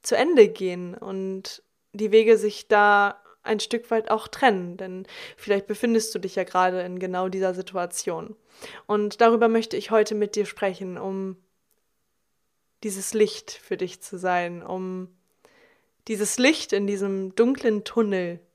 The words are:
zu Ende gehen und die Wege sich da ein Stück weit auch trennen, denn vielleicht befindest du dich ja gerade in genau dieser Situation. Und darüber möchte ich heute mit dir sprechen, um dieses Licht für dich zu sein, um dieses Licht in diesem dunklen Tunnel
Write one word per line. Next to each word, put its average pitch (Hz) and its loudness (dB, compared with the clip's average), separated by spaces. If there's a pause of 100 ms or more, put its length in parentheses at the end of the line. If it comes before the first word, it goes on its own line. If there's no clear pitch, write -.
zu - -2
Ende 262 6
gehen 180 -8
und 190 -10 (300)
die 208 -2
Wege 220 8
sich 208 -4
da 208 6 (220)
ein 214 -2
Stück 233 -4
weit 220 0
auch 220 -2
trennen, 185 0
denn 185 -12 (300)
vielleicht 202 -2
befindest 220 0
du 208 -6
dich 185 -8
ja 190 -2
gerade 185 0
in 180 -8
genau 185 -4
dieser 185 -2
Situation. 180 -8 (520)
Und 208 0
darüber 226 6
möchte 226 0
ich - -6
heute 220 2
mit 208 -2
dir 208 0
sprechen, 185 -6
um 190 -8 (1500)
dieses 196 -8
Licht 214 0
für - -8
dich 180 -8
zu - -14
sein, 175 -2
um 185 -8 (920)
dieses 208 -4
Licht 277 2
in 202 -2
diesem 196 -4
dunklen 233 2
Tunnel 185 -2 (160)